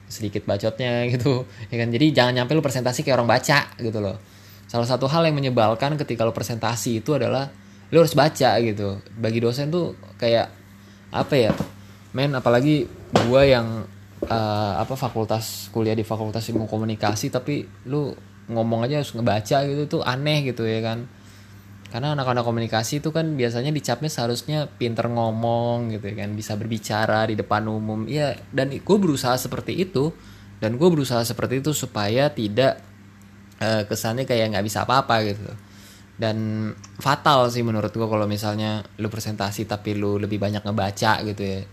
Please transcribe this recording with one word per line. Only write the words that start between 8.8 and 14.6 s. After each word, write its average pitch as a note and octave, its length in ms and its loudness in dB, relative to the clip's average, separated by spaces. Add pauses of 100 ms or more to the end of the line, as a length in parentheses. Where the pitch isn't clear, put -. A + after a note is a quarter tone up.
Bagi A2+ 240 0
dosen C3+ 320 0
tuh F3 240 -2 (240)
kayak A#2 320 2 (560)
apa - 240 -2
ya, A2+ 180 6 (640)
men, C3+ 240 0
apalagi B2+ 480 4 (400)
gua B2+ 160 6
yang, A2+ 400 4 (400)
eh, G#2+ 560 0